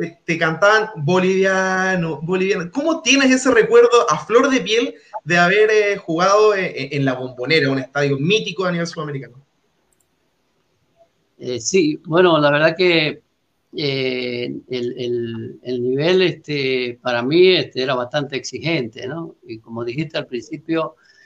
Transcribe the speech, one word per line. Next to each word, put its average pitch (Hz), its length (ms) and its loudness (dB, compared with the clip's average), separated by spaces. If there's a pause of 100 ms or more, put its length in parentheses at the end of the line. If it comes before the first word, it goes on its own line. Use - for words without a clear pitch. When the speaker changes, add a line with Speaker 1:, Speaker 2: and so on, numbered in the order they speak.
Speaker 1:
eh, 170 240 -8
te 165 120 -2
cantaban 202 580 2
"Boliviano, 185 1300 0
boliviano". 185 500 -2
¿Cómo 320 300 -2
tienes 269 280 2
ese 262 220 2
recuerdo 240 580 6
a 151 160 -2
flor 262 240 4
de 262 120 0
piel 233 340 -2 (280)
de 170 140 0
haber, 196 320 4
eh, 202 280 2
jugado, 196 580 2
eh, 151 400 -6
en 139 80 0
la 131 100 0
Bombonera, 131 560 0
un 135 100 0
estadio 139 380 -2
mítico 190 480 -2
a 175 60 0
nivel 170 160 -4
sudamericano? 139 480 -10 (2000)
Speaker 2:
Eh, 123 220 -6
sí, 151 460 0
bueno, 170 340 4
la 147 100 4
verdad 156 280 2
que, 160 440 0 (540)
eh, 127 800 -4 (140)
el, 123 280 -6
el, 117 680 -8
el 123 200 -6
nivel, 151 380 0
este, 131 800 -4
para 120 220 -2
mí, 175 340 4
este, - 260 -4
era 139 100 -2
bastante 131 440 -4
exigente, 123 680 -6
¿no? 165 300 -12 (100)
Y 113 140 -14
como 117 240 -12
dijiste 147 340 -8
al 147 100 -8
principio, 156 680 -6 (300)